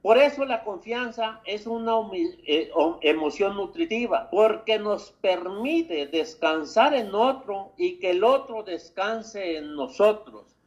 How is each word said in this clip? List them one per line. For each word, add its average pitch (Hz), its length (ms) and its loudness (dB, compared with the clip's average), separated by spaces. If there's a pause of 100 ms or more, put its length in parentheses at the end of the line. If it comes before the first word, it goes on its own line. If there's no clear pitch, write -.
Por 220 160 6
eso 277 260 4
la 240 180 -4
confianza 220 800 -6
es 208 220 -8
una 226 300 -2
humi-, 190 500 -4
eh, 156 260 0
o-, 165 300 0
emoción 156 540 0
nutritiva, 190 760 -4
porque 220 480 2
nos 208 320 -4 (100)
permite 190 880 -2
descansar 160 880 0
en 214 180 -2
otro 208 640 -2
y 180 220 -2
que 185 120 -2
el 180 120 2
otro 240 400 2
descanse 196 920 -6
en 151 180 -10
nosotros. 143 840 0 (100)